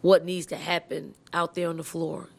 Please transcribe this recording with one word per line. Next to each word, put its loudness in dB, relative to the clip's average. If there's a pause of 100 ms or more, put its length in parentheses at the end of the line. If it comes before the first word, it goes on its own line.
what 8
needs -6
to -8
happen -6 (160)
out -2
there -2
on -6
the -8
floor -8 (120)